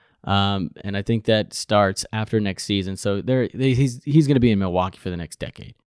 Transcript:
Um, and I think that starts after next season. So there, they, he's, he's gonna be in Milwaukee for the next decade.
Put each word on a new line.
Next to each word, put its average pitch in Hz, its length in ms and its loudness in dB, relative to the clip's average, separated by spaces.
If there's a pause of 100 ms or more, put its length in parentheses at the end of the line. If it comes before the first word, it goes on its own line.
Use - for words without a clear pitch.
(240)
Um, 98 480 0 (140)
and 98 100 -6
I 101 60 -4
think 113 240 -2
that 107 280 0
starts 101 600 2
after 110 260 -2
next 98 240 -4
season. 98 320 -2
So 101 260 -4
there, 127 320 0
they, 131 200 0
he's, 123 320 0
he's 147 200 4
gonna 139 140 4
be 120 120 6
in 101 80 2
Milwaukee 90 380 -2
for - 120 -8
the 90 80 -6
next 82 200 -12
decade. - 380 -14 (160)